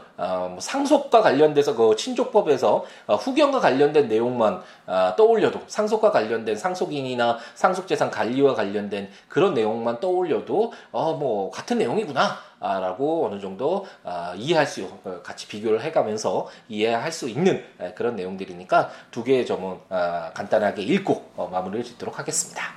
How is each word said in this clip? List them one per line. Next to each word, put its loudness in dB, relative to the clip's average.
어, -2
뭐 -12
상속과 4
관련돼서 4
그 6
친족법에서, 2
어, 4
후견과 2
관련된 4
내용만, 2
아, 2
떠올려도, 4
상속과 0
관련된 0
상속인이나 -2
상속재산 0
관리와 2
관련된 -4
그런 2
내용만 -2
떠올려도, -2
어, -2
뭐 -4
같은 -4
내용이구나, -2
아, -2
라고 -2
어느 -6
정도, -4
아, -8
이해할 2
수, -8
어, -10
같이 -16
비교를 0
해가면서 -2
이해할 0
수 -8
있는, 0
에, -10
그런 -4
내용들이니까 -2
두 -8
개의 2
점은, -4
아, -2
간단하게 0
읽고, -2
어, -6
마무리를 -4
짓도록 -10
하겠습니다. -8